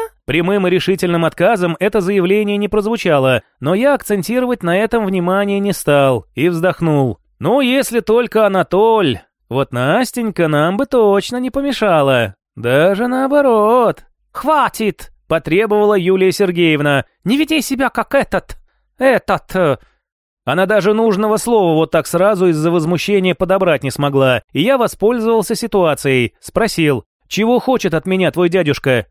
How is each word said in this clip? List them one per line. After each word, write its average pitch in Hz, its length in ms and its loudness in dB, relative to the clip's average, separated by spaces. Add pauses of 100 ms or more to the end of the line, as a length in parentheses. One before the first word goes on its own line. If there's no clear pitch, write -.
(240)
Прямым 180 420 0
и 175 40 0
решительным 180 540 0
отказом 175 540 0
это 208 220 0
заявление 202 560 0
не 208 120 -2
прозвучало, 175 720 0 (180)
но 151 140 0
я 269 200 2
акцентировать 233 680 -2
на 175 140 0
этом 220 300 0
внимание 190 540 -2
не 202 120 -2
стал 139 640 0
и 147 140 0
вздохнул. 160 720 0 (200)
«Ну, 190 220 0
если 247 400 0
только 220 460 0
Анатоль. 190 720 2 (280)
Вот 131 240 -4
Настенька 175 760 -2
нам 156 280 0
бы 269 100 -2
точно 208 500 0
не 254 140 -6
помешала. 151 840 0 (220)
Даже 156 500 0
наоборот». 247 1000 0 (280)
«Хватит!» 240 800 -2 (160)
потребовала 208 640 0
Юлия 190 380 2
Сергеевна. 156 720 0 (200)
«Не 214 120 0
веди 311 240 0
себя, 254 300 -2
как - 240 -4
этот... - 420 -2 (420)
этот, 233 560 0
э». 160 240 0 (640)
Она 170 220 0
даже 208 280 2
нужного 214 440 0
слова 202 360 2
вот 160 160 0
так 160 160 0
сразу 185 420 2
из-за 160 220 0
возмущения 180 640 0
подобрать 175 480 0
не 139 80 -4
смогла, 135 520 0 (100)
и 135 100 0
я 262 160 2
воспользовался 226 800 0
ситуацией. 139 840 0
Спросил: - 640 -2 (220)
«Чего 226 320 0
хочет 214 360 -2
от 156 120 -4
меня 185 240 0
твой 175 180 0
дядюшка? 147 640 -2